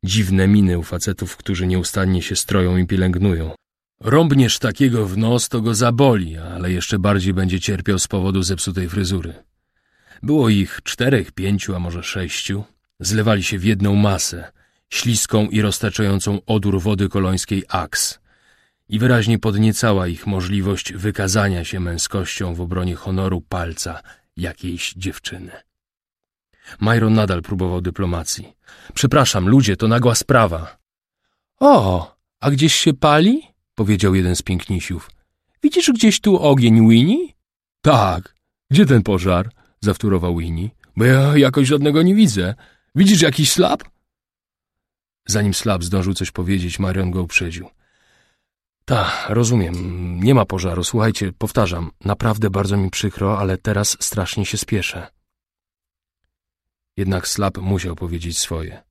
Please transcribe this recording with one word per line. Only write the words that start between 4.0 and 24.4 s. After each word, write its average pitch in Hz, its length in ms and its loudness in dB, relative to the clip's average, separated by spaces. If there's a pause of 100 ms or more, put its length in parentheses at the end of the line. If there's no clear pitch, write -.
takiego 117 460 0
w 92 120 0
nos, 113 320 2
to 117 120 -4
go 113 140 0
zaboli, 117 640 2
ale 87 340 -6
jeszcze 90 280 -2
bardziej 98 340 2
będzie 92 260 0
cierpiał 95 400 -2
z - 80 -2
powodu 95 360 -2
zepsutej 90 460 -4
fryzury. 87 440 -4 (880)
Było 139 260 2
ich 101 340 0
czterech, 123 480 -2
pięciu, 98 440 -4
a 87 40 -6
może 87 240 -8
sześciu. 98 600 -8 (360)
Zlewali 104 440 0
się 104 140 -4
w 87 60 -6
jedną 101 320 2
masę, 98 560 -2 (380)
śliską 110 580 0
i 107 140 0
roztaczającą 101 840 -2
odór 101 340 0
wody 98 300 -2
kolońskiej 95 600 -2
Axe. - 500 -6 (680)
I 107 100 -2
wyraźnie 113 400 2
podniecała 104 680 0
ich 85 200 -8
możliwość 95 680 -4
wykazania 98 720 -2
się 95 140 -8
męskością 87 720 -6
w 85 80 -8
obronie 90 340 -4
honoru 95 460 -4
palca 85 600 -8 (360)
jakiejś 87 560 -8